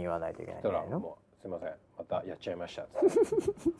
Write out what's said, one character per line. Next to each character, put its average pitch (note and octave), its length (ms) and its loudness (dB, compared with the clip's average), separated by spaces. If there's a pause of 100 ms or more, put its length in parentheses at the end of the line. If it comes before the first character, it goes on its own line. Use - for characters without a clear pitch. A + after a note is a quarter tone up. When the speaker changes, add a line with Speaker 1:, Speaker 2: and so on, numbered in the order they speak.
Speaker 1:
言 F2 60 -2
わ E2+ 100 0
な E2 100 -2
い - 60 -6
と - 80 -10
い - 20 -8
け F2+ 60 -8
な F2 60 -8
い - 20 -10
ん - 20 -10
じ G#2+ 80 2
ゃ - 20 4
な D#2+ 120 2
い E2 60 -8
の？ - 0 -
Speaker 2:
そ - 0 -
し - 20 -8
た - 20 0
ら、 E3 60 -2
も - 180 -8
う、 - 240 -20
「す - 60 -10
い - 20 -8
ま F2 100 -4
せ - 60 -8
ん、 D#2 80 -4 (240)
ま E2+ 60 -8
た F2+ 200 -2
や F2+ 120 -8
っ - 20 -10
ち - 140 -4
ゃ - 20 -4
い - 20 -4
ま E2+ 120 -6
し - 80 -12
た」 - 100 -6
っ - 0 - (240)
つ - 100 6
っ G#4 440 2
て。 F4 160 4